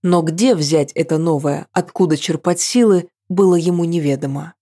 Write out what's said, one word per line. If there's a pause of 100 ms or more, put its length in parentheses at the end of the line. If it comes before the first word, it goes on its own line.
Но
где
взять
это
новое,
откуда
черпать
силы, (200)
было
ему
неведомо.